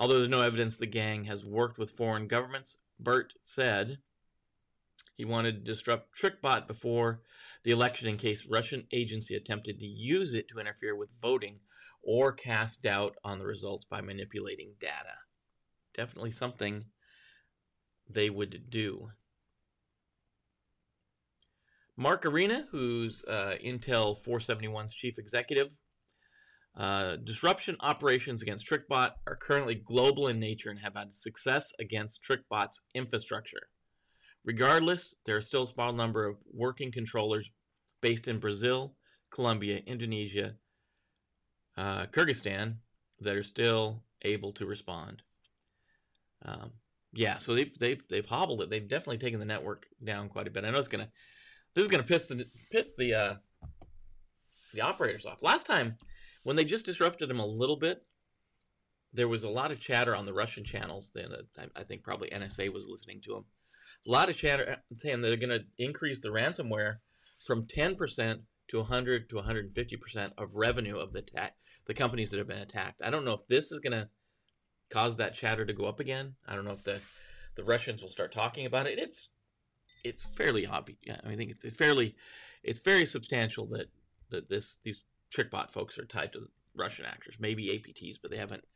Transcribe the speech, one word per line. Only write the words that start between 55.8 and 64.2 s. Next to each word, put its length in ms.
when 120
they 80
just 220
disrupted 420
them 120
a 60
little 300
bit, 280
there 160
was 140
a 60
lot 240
of 80
chatter 340
on 120
the 60
Russian 320
channels. 500
Then, 180
uh, 100
I, 220
I 40
think 180
probably 280
N 140
S 160
A 80
was 200
listening 360
to 120
'em. 80
A 40
lot 200